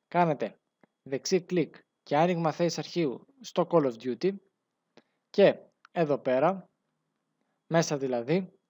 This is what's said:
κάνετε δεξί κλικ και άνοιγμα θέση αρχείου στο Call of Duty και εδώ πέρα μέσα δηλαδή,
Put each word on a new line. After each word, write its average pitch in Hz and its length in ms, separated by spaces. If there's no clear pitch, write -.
κάνετε 160 500
δεξί 139 400
κλικ 175 320
και - 140
άνοιγμα 165 360
θέση 170 280
αρχείου 147 460
στο 180 300
Call 143 220
of - 0
Duty 127 340
και 185 280
εδώ 147 260
πέρα 151 500
μέσα 160 240
δηλαδή, 135 560